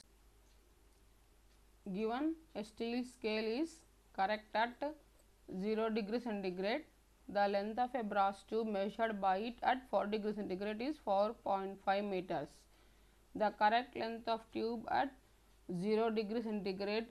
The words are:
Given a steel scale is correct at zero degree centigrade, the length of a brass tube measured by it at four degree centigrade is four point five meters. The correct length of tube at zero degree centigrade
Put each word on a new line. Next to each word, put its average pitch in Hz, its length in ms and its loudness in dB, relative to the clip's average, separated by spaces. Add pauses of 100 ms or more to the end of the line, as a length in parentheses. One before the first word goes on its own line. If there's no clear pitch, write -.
(1900)
Given 240 420 0 (200)
a 208 80 -4
steel 233 400 -4
scale 220 580 -2
is 330 100 -2 (440)
correct 208 400 0
at 240 400 0 (640)
zero 220 300 2
degree 220 320 0
centigrade, 202 640 -2 (440)
the 202 220 4
length 202 280 -2
of 247 160 0
a 247 100 0
brass 202 460 2
tube 220 180 0
measured 214 520 0
by 190 180 4
it 233 240 -4
at 254 280 2
four 196 160 2
degree 214 280 -2
centigrade 202 480 -4
is 302 220 -2
four 208 300 4 (100)
point 196 400 -2
five 202 220 2
meters. 180 420 -2 (880)
The 202 240 2
correct 233 380 4
length 226 320 -4
of 226 100 0 (140)
tube 226 360 -2
at 269 220 2 (680)
zero 214 280 2
degree 220 320 -2
centigrade 208 680 -2